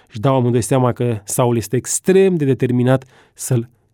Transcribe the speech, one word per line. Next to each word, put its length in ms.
își 120
dau 160
amândoi 260
seama 300
că 320
Saul 320
este 200
extrem 600
de 80
determinat 600
să-l 360